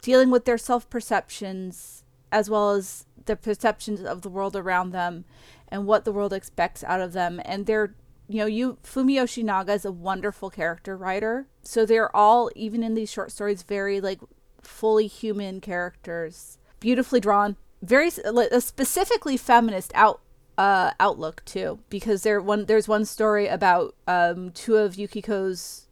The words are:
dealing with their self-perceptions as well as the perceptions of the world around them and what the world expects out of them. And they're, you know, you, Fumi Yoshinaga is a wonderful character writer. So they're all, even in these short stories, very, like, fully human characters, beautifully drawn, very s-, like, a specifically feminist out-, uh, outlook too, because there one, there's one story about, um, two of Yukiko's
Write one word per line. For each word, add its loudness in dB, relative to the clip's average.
dealing 6
with 4
their 2
self-perceptions -6
as 0
well 2
as -4
the -2
perceptions -4
of -8
the -10
world -6
around -2
them -6
and -6
what 4
the -2
world -2
expects -4
out -2
of -6
them. -4
And -8
they're, 0
you -6
know, 0
you, -2
Fumi 0
Yoshinaga -2
is -4
a -6
wonderful -6
character -6
writer. -4
So 0
they're 4
all, 6
even -6
in -2
these -4
short -10
stories, -4
very, -4
like, -4
fully 2
human -8
characters, -8
beautifully 2
drawn, 2
very 4
s-, -4
like, 2
a 4
specifically -2
feminist 2
out-, 4
uh, 4
outlook 0
too, -6
because -2
there 2
one, -2
there's 4
one 2
story 0
about, 2
um, 0
two 2
of 0
Yukiko's -6